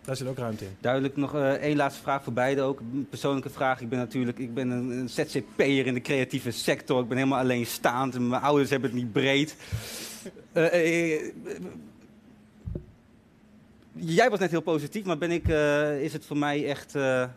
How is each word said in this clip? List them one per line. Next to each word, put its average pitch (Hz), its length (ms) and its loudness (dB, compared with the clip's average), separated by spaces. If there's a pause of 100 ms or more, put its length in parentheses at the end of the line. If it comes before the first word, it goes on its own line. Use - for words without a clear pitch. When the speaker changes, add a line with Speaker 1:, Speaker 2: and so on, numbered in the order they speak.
Speaker 1:
daar 135 120 -4
zit 127 120 -6
ook 131 100 -6
ruimte 113 280 -4
in. 95 140 -10
Speaker 2:
Duidelijk. 135 380 0
Nog, 139 180 0
eh, 139 160 2
één 147 240 0
laatste 139 260 0
vraag 139 220 -2
voor 127 100 -6
beiden 135 300 2
ook. 135 160 -2
Een 123 300 -6
persoonlijke 139 400 -2
vraag. 131 320 0
Ik 120 80 -8
ben 127 100 0
natuurlijk, 123 400 -2
ik 120 140 -6
ben 127 160 -2
een, 123 200 -2
een 123 200 -4
Z - 180 -2
Z - 100 -4 (180)
P'er 139 300 4
in 131 80 0
de 117 80 0
creatieve 127 500 0
sector. 135 500 0
Ik 120 60 -2
ben 123 100 0
helemaal 135 220 2
alleenstaand. 123 800 0
Mijn 123 220 0
ouders 139 280 4
hebben 135 200 0
het 123 100 -2
niet 120 120 -4
breed. 135 440 2 (960)
Eh, 165 140 4
eh, 170 480 4
eh, - 180 -4 (2500)
jij 175 360 4
was 208 100 0
net 180 120 2
heel 160 100 2
positief, 160 440 -2
maar 170 120 0
ben 170 140 0
ik, 170 160 0
eh, 147 560 2
is 156 100 -4
het 156 120 -8
voor 147 120 -4
mij 147 300 0
echt, - 280 -6
eh, 131 280 2 (140)